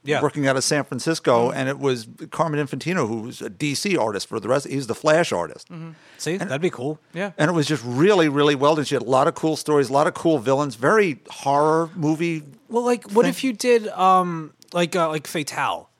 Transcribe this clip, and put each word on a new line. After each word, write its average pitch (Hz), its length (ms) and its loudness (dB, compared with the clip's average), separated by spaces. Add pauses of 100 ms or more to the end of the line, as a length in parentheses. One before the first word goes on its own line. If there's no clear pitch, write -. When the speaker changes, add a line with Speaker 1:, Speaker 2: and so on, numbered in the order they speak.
Speaker 1:
Yeah. 139 160 0
Speaker 2:
working 143 280 0
out 131 80 2
of 131 80 0
San 147 200 0
Francisco, 131 640 2
Speaker 3:
Mm. - 60 -6
Speaker 2:
and 135 120 -2
it 139 100 -6
was 127 300 -2 (220)
Carmen 151 340 -2
Infantino, 147 420 -4
who 110 160 -6
was 127 180 -14
a 113 80 -10
D 139 260 -6
C 190 220 -2
artist 107 320 -2
for 117 120 -6
the 110 80 -6
rest. 139 180 0
He 131 100 -6
was 131 120 -6
the 113 80 -4
Flash 156 360 2
artist. 85 380 -6
Speaker 3:
Mm-hmm. 165 200 -14 (280)
Speaker 1:
See, 151 160 -6
Speaker 2:
And 196 160 -6
Speaker 1:
that'd 139 100 -4
be 180 100 0
cool. 147 280 -8 (160)
Speaker 3:
Yeah. 180 240 -6
Speaker 2:
And 151 120 2
it 175 40 -2
was 147 140 2
just 139 180 -2
really, 160 420 4
really 143 280 2
well 143 180 4
done. 151 100 -2
She 143 120 -2
had 113 60 0
a 113 80 -6
lot 135 180 4
of 156 60 -2
cool 156 220 -2
stories, 143 340 0
a - 20 -4
lot 147 160 4
of 170 60 -4
cool 160 240 2
villains, 135 360 0
very 156 460 2 (100)
horror 156 640 0
movie 160 480 -2 (260)
Speaker 1:
Well, 240 160 -2
like, 247 280 0
what 226 100 4
Speaker 2:
thing. 269 80 4
Speaker 1:
if - 140 -6
you 262 80 0
did, 233 360 2
um, 180 640 0 (200)
like, 175 240 0
uh, 165 120 2
like 156 200 -4
Fatale? 123 600 -4 (120)